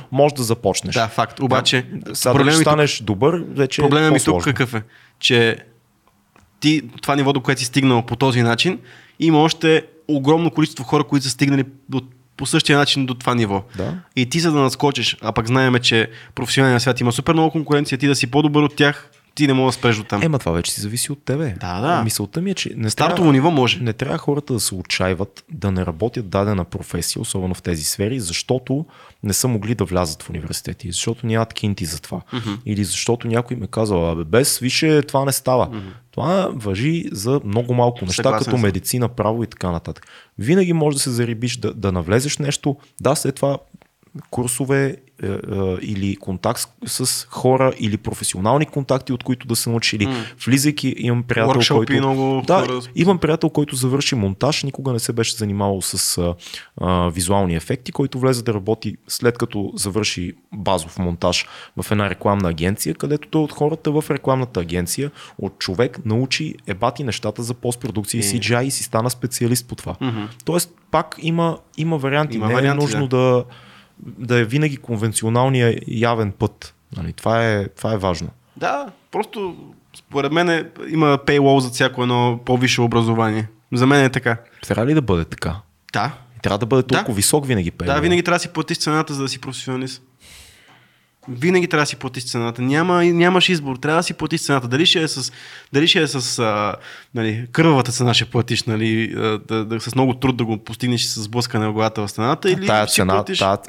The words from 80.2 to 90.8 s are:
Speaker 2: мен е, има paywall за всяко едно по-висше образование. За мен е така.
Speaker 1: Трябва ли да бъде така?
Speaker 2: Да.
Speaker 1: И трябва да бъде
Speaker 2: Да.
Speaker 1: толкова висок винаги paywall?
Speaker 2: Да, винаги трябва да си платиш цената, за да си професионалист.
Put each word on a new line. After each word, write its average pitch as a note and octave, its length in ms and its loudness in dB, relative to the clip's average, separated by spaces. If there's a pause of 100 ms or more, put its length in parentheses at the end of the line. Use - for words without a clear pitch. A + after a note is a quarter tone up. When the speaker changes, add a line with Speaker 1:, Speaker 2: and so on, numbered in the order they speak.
Speaker 2:
мен F3 180 2
е, E3 140 0 (260)
има D3+ 280 4
paywall C#3 420 4
за C3 100 0
всяко B2+ 320 0
едно B2 440 2
по-висше B2 360 2
образование. A2+ 640 2 (260)
За B2 140 4
мен C#3 180 6
е C3 40 4
така. B2 280 -2 (240)
Speaker 1:
Трябва G#2+ 260 0
ли D3 60 4
да D#3 80 4
бъде F#2 240 0
така? - 300 -8 (380)
Speaker 2:
Да. A2+ 180 -2 (260)
Speaker 1:
И - 40 -20
трябва G3 160 0
да A#2 80 -2
бъде B2+ 180 4
Speaker 2:
Да. A#2+ 40 -12
Speaker 1:
толкова C#3+ 280 0
висок C3+ 320 2
винаги F#2+ 240 0
paywall? - 140 -8
Speaker 2:
Да, C#3 140 0
винаги F3 240 2
трябва F3 120 2
да F3 60 0
си - 80 -8
платиш D#3+ 280 -6
цената, D#3 360 -2
за C#3 80 -4
да C3+ 80 -2
си C3 120 -10
професионалист. C3 600 -8 (1300)